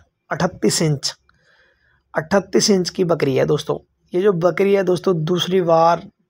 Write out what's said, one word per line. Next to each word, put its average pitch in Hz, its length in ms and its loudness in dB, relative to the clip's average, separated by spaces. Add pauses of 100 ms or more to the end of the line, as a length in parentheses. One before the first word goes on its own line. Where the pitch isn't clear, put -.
(300)
अड़तीस 175 520 -2
इंच, 151 320 -2 (1000)
अड़तीस 196 560 0
इंच 185 200 2
की - 160 -4
बकरी 151 300 0
है, 131 100 2
दोस्तों। 147 320 -2 (360)
ये 180 80 0
जो 208 140 2
बकरी 180 380 0
है, 196 100 2
दोस्तों, 180 300 0 (120)
दूसरी 180 360 0
बार 165 400 2 (280)